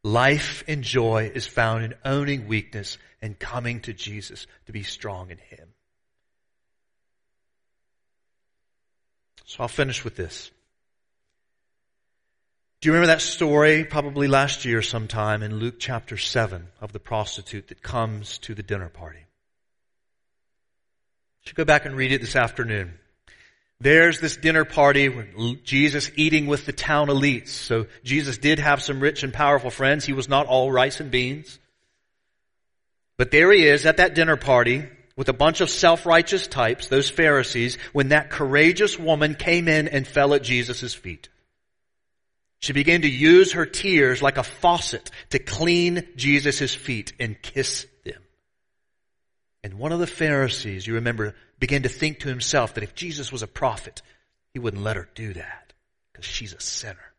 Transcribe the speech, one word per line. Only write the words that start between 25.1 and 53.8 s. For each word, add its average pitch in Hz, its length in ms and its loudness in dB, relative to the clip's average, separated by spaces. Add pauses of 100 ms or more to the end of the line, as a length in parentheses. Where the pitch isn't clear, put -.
L-, 120 280 -4
Jesus 143 520 0
eating 156 300 2
with 143 220 -2
the 139 40 -6
town 151 360 0
elites. 139 400 2
So 113 400 -4 (160)
Jesus 135 340 -4
did 147 220 2
have 143 240 2
some 135 160 -6
rich 147 240 0
and 131 100 -8
powerful 139 380 2
friends. 139 340 0
He 143 80 -4
was 135 160 -6
not 139 160 2
all 131 260 2
rice 131 280 2
and 147 100 -10
beans. 127 480 -6 (1600)
But 123 140 0
there 170 200 6
he 180 140 8
is 147 220 6
at 160 100 4
that 180 160 4
dinner 160 240 2
party 127 500 2 (280)
with 135 140 -2
a 127 40 0
bunch 160 280 2
of 165 80 2
self-righteous 170 760 4
types, 120 420 -2
those 139 200 2
Pharisees, 127 680 2 (140)
when 139 180 0
that 147 200 2
courageous 165 720 2
woman 151 340 2
came 170 340 0
in 156 200 2
and 139 200 -2
fell 143 280 4
at 135 80 2
Jesus' 123 500 -4
feet. - 360 -16 (1300)
She 143 140 -6
began 160 280 2
to 151 80 2
use 165 440 6
her 165 120 -2
tears 139 560 0
like 139 160 2
a 127 60 0
faucet - 680 -2 (220)
to 135 80 0
clean 175 760 0
Jesus' 139 600 0
feet - 440 -10
and 113 220 -6
kiss - 460 -6 (180)
them. - 160 -14 (1400)
And 98 160 -12
one 151 120 -4
of 170 80 -2
the 170 80 0
Pharisees, 131 800 -2
you 113 100 -4
remember, 113 400 -4 (260)
began 135 220 -2
to 123 60 0
think 156 300 -6
to - 80 -10
himself 123 460 -2
that 107 100 -8
if - 120 -14
Jesus 147 360 -10
was 117 120 -10
a 107 40 -12
prophet, - 540 -6 (520)